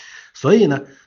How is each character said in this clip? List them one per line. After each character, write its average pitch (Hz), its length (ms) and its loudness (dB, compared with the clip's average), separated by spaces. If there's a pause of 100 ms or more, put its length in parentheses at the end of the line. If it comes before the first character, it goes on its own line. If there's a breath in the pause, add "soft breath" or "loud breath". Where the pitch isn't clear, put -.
(320 loud breath)
所 156 220 -2
以 226 100 2
呢， 139 220 -4 (200 loud breath)